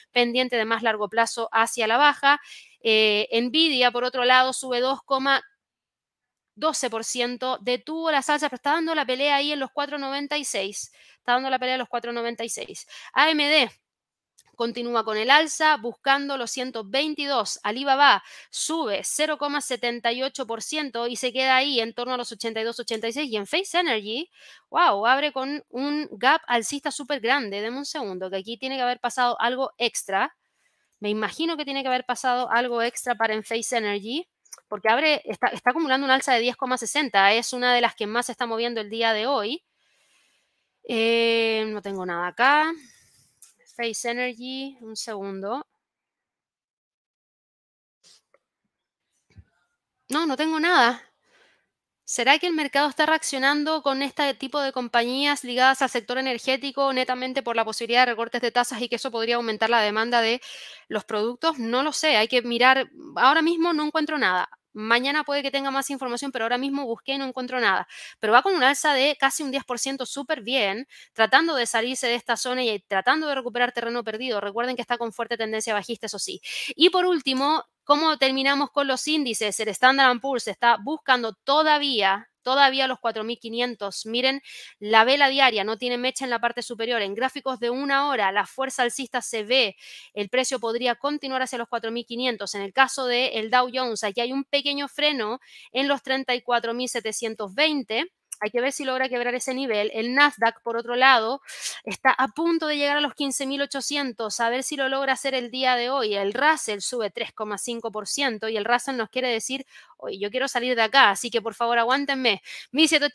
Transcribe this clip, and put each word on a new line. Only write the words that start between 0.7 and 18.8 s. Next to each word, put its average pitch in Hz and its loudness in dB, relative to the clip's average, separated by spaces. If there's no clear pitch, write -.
largo 208 0
plazo 226 0
hacia 226 2
la 226 4
baja. 285 6
Eh, 220 2
Nvidia, 247 4
por 240 -2
otro 247 0
lado, 254 6
sube 254 -4
dos 262 0
coma 269 2
doce 262 -2
por 226 -4
ciento, 247 -4
detuvo 311 -4
las 277 0
alzas, 294 0
pero 247 -8
está 285 0
dando 330 0
la 294 0
pelea 277 2
ahí 285 0
en 294 -4
los 269 -4
cuatro 294 -4
noventa 285 -4
y 277 -6
seis. 202 -6
Está - -2
dando 262 2
la 262 2
pelea 254 -2
en 254 0
los 247 -8
cuatro 240 -6
noventa 233 -4
y 233 -6
seis. - -12
A 302 6
M 294 2
D 294 4
continúa 240 -2
con 214 -2
el 226 0
alza, 311 4
buscando 277 -2
los 240 -6
ciento 254 -6
veintidós. 277 -2
Alibaba 269 4
sube 311 -4